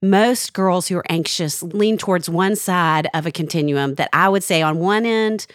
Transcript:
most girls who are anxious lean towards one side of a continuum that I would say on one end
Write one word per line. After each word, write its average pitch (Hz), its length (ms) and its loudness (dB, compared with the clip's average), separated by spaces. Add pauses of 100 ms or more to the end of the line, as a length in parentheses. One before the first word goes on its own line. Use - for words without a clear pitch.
most 214 520 2
girls 185 340 0
who 185 80 -2
are - 160 -4
anxious 165 500 -2
lean 208 360 0
towards 180 320 -2
one 190 260 0
side 165 580 0
of 160 120 -2
a 165 60 -4
continuum 147 640 -2
that - 180 -2
I 175 160 4
would 196 120 2
say 170 200 0
on 156 180 0
one 208 260 2
end 220 480 0